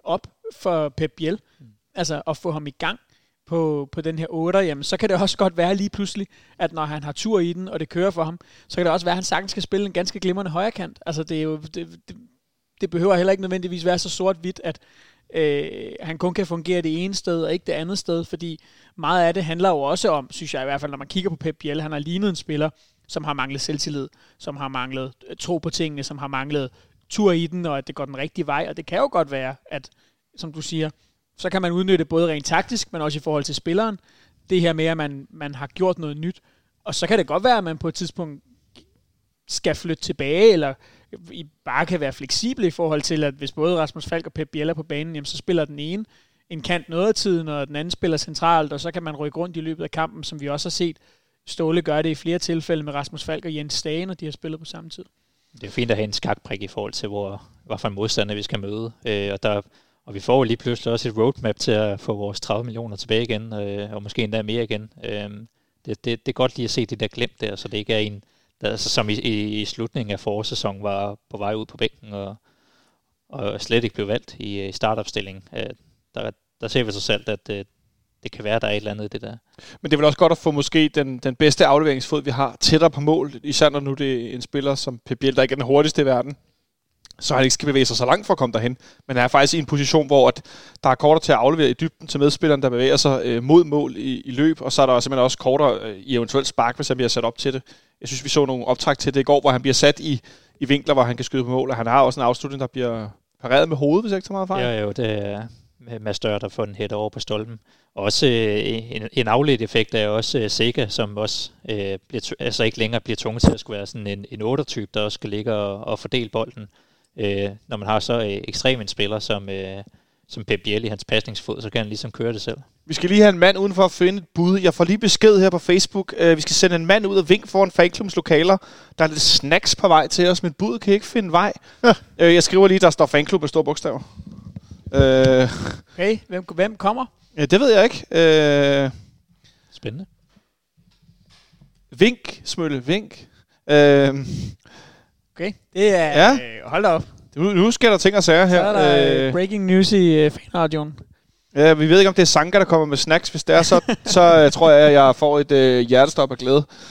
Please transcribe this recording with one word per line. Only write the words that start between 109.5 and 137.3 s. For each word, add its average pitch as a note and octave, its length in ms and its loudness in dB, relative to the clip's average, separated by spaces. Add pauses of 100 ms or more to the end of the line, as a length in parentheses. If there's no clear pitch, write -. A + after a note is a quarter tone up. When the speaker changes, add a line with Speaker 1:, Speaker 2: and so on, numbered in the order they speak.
Speaker 2:
effekt A2+ 340 -2
er G#2+ 120 2
også, A2 320 -2
øh, G#2+ 100 -2
Sega, A#2+ 400 -2
som G#2 280 -6
også, - 320 -6 (200)
øh, G2 380 -6
bliver A#2 160 -8
tv-, - 160 -10
altså A#2 240 -6
ikke A2+ 160 -4
længere A2+ 220 -2
bliver A2+ 180 -8
tvunget A#2 240 -8
til - 80 8
at A2 80 -4
skulle G#2+ 180 -12
være G2+ 100 -10
sådan G#2+ 200 -12
en, G2 240 -8
en A2 100 -12
otter-type, A#2+ 520 -4
der G#2+ 80 -2
også G#2 140 -4
skal A2 140 -10
ligge G#2+ 240 -4
og, G2+ 300 -6
og A2+ 160 -6
fordele A#2+ 300 -4
bolden. A2+ 380 -8 (520)
Øh, G2+ 300 -2 (180)
når A2 100 -8
man G2+ 100 -10
har A2 120 0
så, A#2 220 -2
øh, G2+ 260 -4
ekstrem C3 340 -2
en G2 60 -12
spiller G#2 320 -4
som, G2+ 300 -6
øh, G2 340 -10 (460)
som G#2+ 160 -14
Pep G2+ 180 -2
Biel G#2+ 220 -4
i - 20 -4
hans G#2 180 -10
pasningsfod, - 560 -6
så G#2+ 80 -10
kan A#2+ 100 -4
han G#2+ 80 -4
ligesom G#2+ 240 -10
køre A#2 220 -6
det G#2 80 -10
selv. A2+ 160 -8 (280)
Speaker 3:
Vi D#3+ 80 -10
skal F3+ 160 -2
lige G#3 120 6
have G#3 120 10
en E3+ 60 -2
mand F#3 180 6
udenfor F#3+ 280 2
at F3 60 0
finde F#3 260 2
et F3 160 -14
bud. F3+ 260 2
Jeg F3+ 140 2
får E3+ 100 2
lige F#3+ 140 2
besked G#3+ 420 6
her F#3+ 100 6
på F3+ 100 -2
Facebook. F#3 580 0
Øh, E3 200 6
vi D3+ 40 -4
skal D#3+ 140 -4
sende F3 200 4
en E3 100 -2
mand G3+ 220 4
ud G3 100 2
og E3 120 0
vink G#3 180 4
foran F#3+ 240 2
fanklubbens F3 440 0
lokaler. E3+ 420 4 (400)
Der D#3+ 60 2
er D#3 40 2
lidt D3+ 140 -4
snacks - 540 2
på - 120 0
vej D#3 200 6
til F3 200 2
os, F3+ 160 0
men E3 100 -2
budet A3 280 -4
kan G3+ 120 4
ikke G#3 120 0
finde G3 260 -2
vej. F3+ 220 2 (300)
Speaker 4:
Ja. F#3+ 100 8 (240)
Speaker 3:
Øh, E3+ 160 8
jeg F3 100 6
skriver F#3+ 240 6
lige, F#3+ 120 6
der F3+ 100 8
står D#3 160 2
fanklub D3+ 360 0
med D3 80 -4
store D#3 140 2
bogstaver. C#3+ 360 -4 (920)
Øh. C3 560 6 (440)
Speaker 1:
Okay, G#3 240 0 (100)
hvem, F3+ 160 -8 (120)
hvem G3+ 200 -2
kommer? A#3 300 -2 (320)